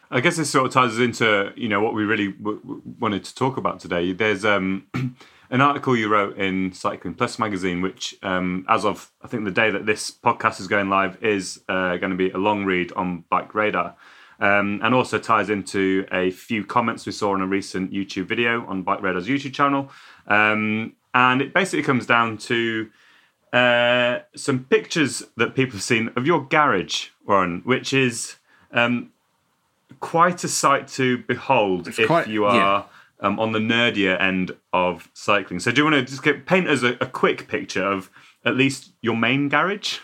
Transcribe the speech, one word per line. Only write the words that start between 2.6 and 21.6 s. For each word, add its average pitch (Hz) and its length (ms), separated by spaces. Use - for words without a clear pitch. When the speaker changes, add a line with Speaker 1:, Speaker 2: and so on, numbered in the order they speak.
Speaker 1:
w-, - 220
wanted 104 260
to - 100
talk 131 220
about 90 220
today. 87 320
There's, 101 320
um, 98 500
<clears throat> 127 220
an 127 120
article 139 340
you 110 140
wrote 104 280
in 95 360
Cycling 95 400
Plus 120 260
magazine, 95 420
which, - 400
um, 90 460
as 110 180
of, 95 260
I - 60
think, 110 180
the 98 60
day 110 200
that 101 140
this 107 260
podcast - 480
is 95 80
going 98 220
live, 95 340
is, 101 460
uh, 92 280
gonna 95 180
be 92 160
a 95 60
long 101 280
read 90 280
on 90 360
Bike - 260
Radar, 98 400
um, 101 440
and 113 100
also 123 240
ties 104 320
into 95 640
a 92 200
few 107 340
comments 113 400
we 107 60
saw 101 220
on 95 80
a 95 60
recent 95 460
YouTube 98 320
video 117 420
on 95 160
Bike 98 180
Radar's 92 260
YouTube 135 260
channel. 139 360
Um, 107 680
and 127 280
it 143 120
basically 180 300